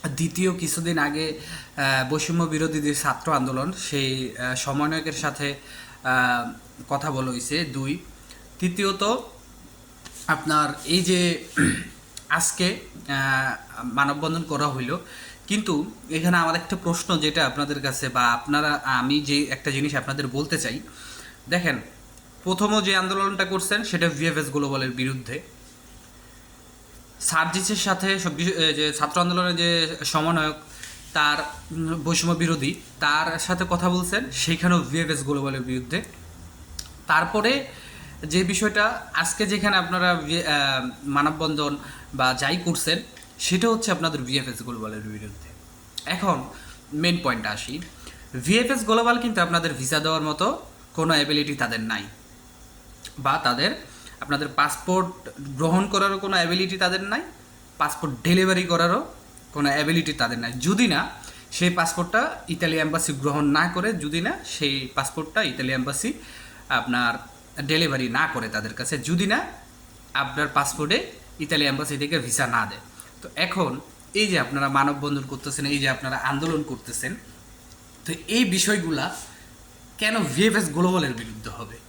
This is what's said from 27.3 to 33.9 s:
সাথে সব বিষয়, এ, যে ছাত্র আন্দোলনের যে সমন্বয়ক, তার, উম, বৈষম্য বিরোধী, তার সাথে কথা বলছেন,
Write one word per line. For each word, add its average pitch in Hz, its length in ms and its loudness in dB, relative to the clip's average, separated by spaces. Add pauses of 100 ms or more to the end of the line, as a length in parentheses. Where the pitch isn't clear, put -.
সাথে 190 440 2
সব 175 160 -2
বিষয়, 175 180 0
এ, 160 200 4
যে 151 200 2
ছাত্র 147 280 0
আন্দোলনের 175 340 2
যে 170 140 2 (360)
সমন্বয়ক, 156 520 2 (560)
তার, 147 240 4 (340)
উম, 160 320 -2
বৈষম্য 170 300 2
বিরোধী, 160 380 0 (280)
তার 160 400 2
সাথে 180 300 0
কথা 175 200 2
বলছেন, 180 420 0